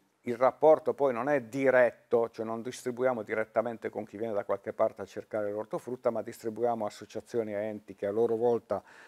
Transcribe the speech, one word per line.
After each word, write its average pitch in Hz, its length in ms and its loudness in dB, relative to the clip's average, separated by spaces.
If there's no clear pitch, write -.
il 120 140 -4
rapporto 127 580 4
poi 139 200 2
non 120 160 -2
è 143 140 2
diretto, 120 840 2
cioè 113 160 -8
non 113 160 -4
distribuiamo 123 640 -2
direttamente 110 680 -2
con 107 160 -8
chi 104 120 -14
viene 113 160 -4
da 101 100 -2
qualche 98 300 -4
parte 107 280 0
a 98 40 -8
cercare 104 460 -6
l'ortofrutta, 120 580 -6
ma 113 120 -2
distribuiamo 113 640 -4
associazioni 107 680 -6
e 101 60 -4
enti 104 360 -8
che 101 120 -4
a 101 40 0
loro 113 240 2
volta 113 480 0